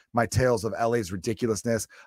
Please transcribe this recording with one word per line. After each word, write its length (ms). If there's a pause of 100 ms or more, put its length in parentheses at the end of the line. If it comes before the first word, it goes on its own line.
(140)
my 120
tales 380
of 140
L 180
A's 160
ridiculousness. 760 (200)